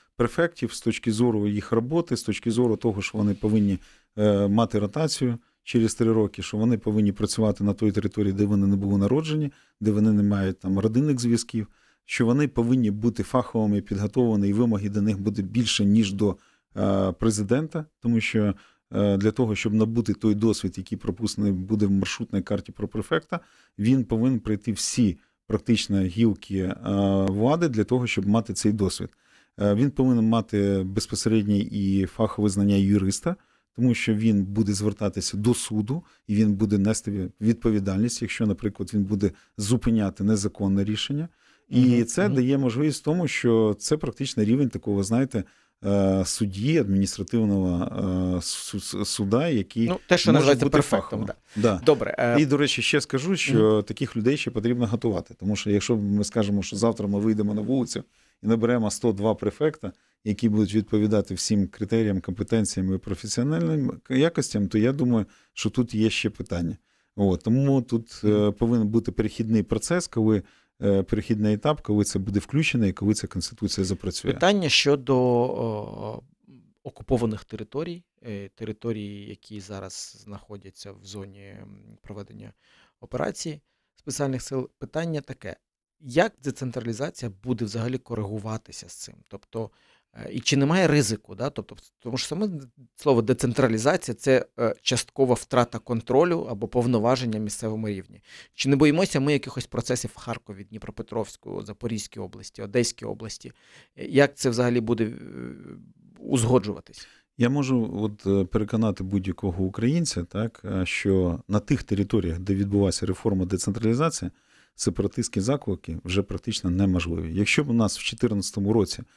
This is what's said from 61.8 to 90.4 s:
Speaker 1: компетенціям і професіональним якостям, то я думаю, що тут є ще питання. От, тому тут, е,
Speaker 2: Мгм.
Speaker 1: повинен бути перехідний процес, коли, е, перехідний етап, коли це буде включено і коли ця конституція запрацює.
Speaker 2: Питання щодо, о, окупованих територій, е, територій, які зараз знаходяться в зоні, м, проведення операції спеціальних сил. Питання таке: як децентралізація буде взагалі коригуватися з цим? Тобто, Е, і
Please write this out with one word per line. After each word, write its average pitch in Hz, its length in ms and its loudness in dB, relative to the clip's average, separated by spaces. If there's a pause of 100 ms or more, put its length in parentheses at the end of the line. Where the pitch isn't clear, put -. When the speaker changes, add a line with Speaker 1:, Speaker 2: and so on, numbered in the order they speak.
Speaker 1:
компетенціям 98 720 -2
і 92 40 -2
професіональним 147 920 -2 (180)
якостям, 131 580 0
то 110 100 0
я 117 140 4
думаю, 123 340 0 (280)
що - 160 -2
тут 120 240 -2
є 107 160 2
ще - 200 -2
питання. 87 460 -6 (400)
От, 95 260 2
тому 135 400 2
тут, - 420 -4
е, 104 40 4
Speaker 2:
Мгм. 104 240 4
Speaker 1:
повинен 117 360 2
бути 110 240 0
перехідний 110 500 0
процес, 165 440 -2
коли, 110 360 2 (400)
е, 98 200 4
перехідний 107 520 0
етап, 147 280 -2
коли 104 220 2
це - 140 -4
буде 98 220 -2
включено 131 460 0
і 92 60 2
коли 104 220 0
ця - 120 -8
конституція - 580 -4
запрацює. 90 480 -4
Speaker 2:
Питання 180 360 2
щодо, 139 480 2
о, 113 1080 -2 (640)
окупованих 113 600 -2
територій, 160 580 -10 (240)
е, 101 280 -12
територій, 104 760 -8
які 104 320 -16
зараз 98 640 -14
знаходяться 101 680 -18
в 98 120 -20
зоні, 98 400 -16
м, 98 240 -20 (340)
проведення 107 500 -16 (480)
операції 147 600 -8 (360)
спеціальних 135 460 -6
сил. 131 360 -8
Питання 156 420 -6
таке: - 360 -14 (440)
як 156 320 0 (120)
децентралізація 120 880 -6 (120)
буде 120 200 -2
взагалі 117 340 -4
коригуватися 110 880 -8
з - 60 -18
цим? - 200 -16 (140)
Тобто, 113 420 -12 (540)
Е, - 80 -12
і 120 80 -6